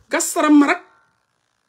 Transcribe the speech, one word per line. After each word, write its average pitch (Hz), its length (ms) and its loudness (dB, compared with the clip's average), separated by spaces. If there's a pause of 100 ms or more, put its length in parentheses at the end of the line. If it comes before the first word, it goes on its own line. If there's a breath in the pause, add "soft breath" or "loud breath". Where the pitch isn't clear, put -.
Gas 339 240 -6
saram 302 240 2
ma 294 100 4
rek. 349 140 -4 (880)